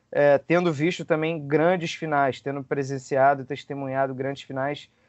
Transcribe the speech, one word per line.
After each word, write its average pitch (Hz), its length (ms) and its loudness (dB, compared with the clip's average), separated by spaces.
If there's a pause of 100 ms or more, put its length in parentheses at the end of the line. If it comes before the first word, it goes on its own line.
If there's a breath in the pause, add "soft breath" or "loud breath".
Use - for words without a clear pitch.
(120)
é, 143 260 4
tendo 170 360 2
visto 160 320 -2
também 160 420 -2
grandes 160 480 2
finais, 139 460 0
tendo 139 200 -8
presenciado, 135 840 0
testemunhado 135 680 -4
grandes 135 300 -6
finais. 135 460 -6 (200)